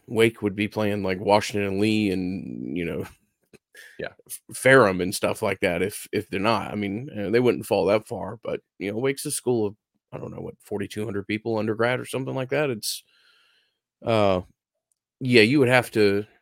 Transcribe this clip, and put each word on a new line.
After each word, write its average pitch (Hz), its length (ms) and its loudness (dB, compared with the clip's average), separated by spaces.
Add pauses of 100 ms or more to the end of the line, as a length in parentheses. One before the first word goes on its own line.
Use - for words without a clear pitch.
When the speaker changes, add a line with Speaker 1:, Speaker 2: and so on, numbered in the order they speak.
Speaker 1:
Wake 113 340 2
would 101 160 -2
be 104 100 0
playing, 104 360 -2
like, 95 180 -2
Washington 101 500 2
and 95 80 -2
Lee 107 320 2
and, 76 680 -6
you 87 60 -2
know, 80 220 -6 (920)
Speaker 2:
Yeah. - 120 -10 (180)
Speaker 1:
F-, - 140 -16 (120)
Ferrum 113 480 6
and 92 140 -2
stuff - 260 -4
like 101 200 -2
that 90 200 2
if, - 300 -6
if 101 180 -4
they're 95 100 -4
not. 104 320 0
I - 40 -8
mean, 104 420 -6
uh, 101 120 -4
they 113 100 -2
wouldn't 120 260 0
fall 98 200 2
that 104 220 2
far, 98 360 -10
but, - 160 -6 (180)
you 98 140 -6
know, 107 60 -6
Wake's 135 280 -4
a 147 60 -6
school 117 360 0
of, 101 80 -8 (360)
I - 60 -12
don't 127 140 -12
know, - 100 -12
what, - 200 -12
forty-two 104 440 -8
hundred 101 220 -6
people, 110 300 -2
undergrad 113 420 0
or 123 60 -10
something 131 300 -6
like 131 140 -6
that. 143 200 0
It's, - 340 -6 (1000)
uh, 104 360 2 (800)
yeah, 123 220 6
you 127 180 6
would 123 100 4
have 123 220 4
to, 104 340 2 (160)